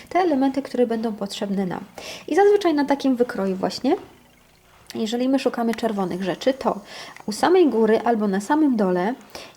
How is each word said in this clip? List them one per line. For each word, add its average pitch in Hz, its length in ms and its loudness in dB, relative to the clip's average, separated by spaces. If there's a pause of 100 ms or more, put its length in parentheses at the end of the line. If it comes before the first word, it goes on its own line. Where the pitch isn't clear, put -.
te 339 100 -2
elementy, 269 440 2
które 247 240 -4
będą 226 260 -4
potrzebne 202 540 -4
nam. - 180 -6 (440)
I 302 80 -2
zazwyczaj 403 380 4
na 285 100 2
takim 269 320 0
wykroju 196 400 -2
właśnie, 190 400 -2 (960)
jeżeli 233 340 -2
my 269 100 2
szukamy 240 360 -2
czerwonych 196 480 -2
rzeczy, 180 320 -2
to 202 260 -2 (460)
u 214 60 -4
samej 330 360 4
góry 220 320 4
albo 214 280 0
na 190 120 0
samym 294 360 2
dole 190 380 0 (420)